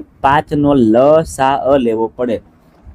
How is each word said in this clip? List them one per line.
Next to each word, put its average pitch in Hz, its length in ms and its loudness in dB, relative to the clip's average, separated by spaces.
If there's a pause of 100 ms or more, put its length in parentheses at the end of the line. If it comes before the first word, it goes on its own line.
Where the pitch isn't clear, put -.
(220)
પાંચનો 143 520 0
લસાઅ 135 1040 2
લેવો 113 300 -2 (100)
પડે. 123 200 -4 (580)